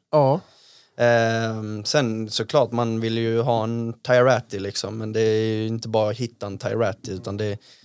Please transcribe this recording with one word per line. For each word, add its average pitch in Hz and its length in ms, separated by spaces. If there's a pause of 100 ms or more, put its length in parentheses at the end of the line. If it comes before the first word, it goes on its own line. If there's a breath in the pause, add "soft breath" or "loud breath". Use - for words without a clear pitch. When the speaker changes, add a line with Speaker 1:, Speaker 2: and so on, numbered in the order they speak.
(120)
Speaker 1:
Ja. 147 280 (580 soft breath)
Speaker 2:
Ehm, 113 880
sen 110 440
såklart, 117 420
man 117 280
vill 113 180
ju 113 240
ha 117 220
en 117 300
Tyratti, 123 640
liksom, 101 380
men 110 160
det 110 80
är 110 220
ju 110 240
inte 113 220
bara 110 200
att 110 80
hitta 120 300
en 98 100
Tyratti, 104 540
utan 95 260
det 107 80
är, 101 120 (280 soft breath)